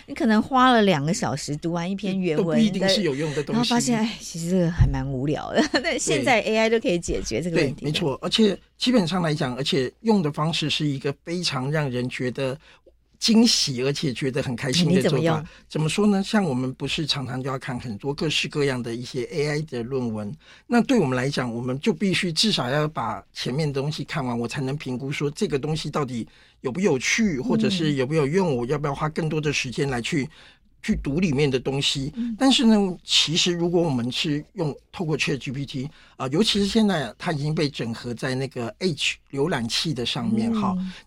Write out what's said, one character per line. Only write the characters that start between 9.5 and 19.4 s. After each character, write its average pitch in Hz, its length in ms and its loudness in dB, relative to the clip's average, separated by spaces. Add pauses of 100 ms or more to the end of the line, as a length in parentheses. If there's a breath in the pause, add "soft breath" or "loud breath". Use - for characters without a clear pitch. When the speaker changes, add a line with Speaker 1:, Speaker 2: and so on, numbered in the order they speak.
Speaker 2:
而 131 80 -4
且 135 280 0 (100)
用 214 220 4
的 147 80 0
方 160 200 -2
式 160 160 -2
是 147 200 0
一 135 100 0
个 139 160 -4 (100)
非 170 200 -6
常 139 260 -4
让 147 220 -2
人 123 180 -2
觉 127 220 -4
得 135 260 -4 (640 soft breath)
惊 226 260 6
喜， 127 380 0
而 139 80 0
且 143 220 -2
觉 131 180 -2
得 135 100 -2
很 127 140 -4
开 131 160 -4
心 170 140 2
的 - 80 4
做 - 20 6
法。 180 60 4
Speaker 1:
你 185 80 4
怎 151 40 0
么 156 60 2
用？ 160 260 0 (220 loud breath)
Speaker 2:
怎 - 140 -4
么 156 80 0
说 208 180 2
呢？ 190 160 4
像 214 180 2
我 156 120 0
们 127 200 -2
不 143 140 -8
是 156 180 -2
常 131 220 -4
常 127 160 -6
就 139 60 -6
要 135 100 -4
看 127 180 -6
很 110 200 -8
多 139 160 -4
各 156 160 -2
式 - 180 -2
各 147 160 -2
样 127 180 0
的 117 140 -6
一 123 80 -6
些 120 220 -6
A 147 240 -2